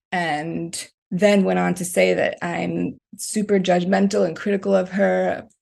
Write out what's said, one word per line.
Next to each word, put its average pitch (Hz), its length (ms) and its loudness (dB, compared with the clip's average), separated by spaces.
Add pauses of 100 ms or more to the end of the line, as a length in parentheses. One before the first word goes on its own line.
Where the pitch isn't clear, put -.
(100)
and 165 800 -6 (220)
then 196 340 4
went 185 140 2
on 180 160 0
to 180 100 -6
say 185 300 2
that - 280 0
I'm 175 540 -4 (220)
super 208 400 -2
judgmental 190 680 2
and 160 100 -6
critical 196 380 -2
of 185 160 2
her, 185 560 0 (160)